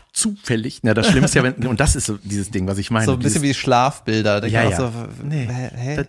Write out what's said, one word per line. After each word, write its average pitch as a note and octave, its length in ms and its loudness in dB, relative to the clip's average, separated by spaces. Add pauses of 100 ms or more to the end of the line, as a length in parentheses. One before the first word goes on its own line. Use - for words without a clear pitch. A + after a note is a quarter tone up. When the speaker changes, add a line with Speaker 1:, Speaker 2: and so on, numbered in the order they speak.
(120)
Speaker 1:
zufällig. B2+ 680 -4
Na, A2 140 4
das A2 140 2
Schlimmste C3+ 300 4
ist B2 60 2
ja, C3 100 -2
wenn, A#2 120 -4
und A#2+ 120 0
das D3 160 4
ist C3 120 -4
so G#2 100 -4
dieses G2+ 320 -4
Ding, F#2 180 -2
was G2 120 -2
ich G2 100 -4
meine. A2+ 160 2
Speaker 2:
So C3+ 80 2
ein B2 60 0
bisschen C#3+ 240 0
Speaker 1:
Dieses C#3 140 2
Speaker 2:
wie - 40 -6
Schlafbilder. A2 800 2
Da A2+ 60 -4
Speaker 1:
Ja, A2+ 160 2
Speaker 2:
kann - 80 2
man - 100 -2
Speaker 1:
ja. B2 60 -2
Speaker 2:
auch A2+ 60 -6
so, A#2 300 -12
Speaker 1:
Nee, C#3+ 240 -4
Speaker 2:
hä, B2+ 280 -6
hä? B2+ 220 -6
Speaker 1:
das, C#3 120 -4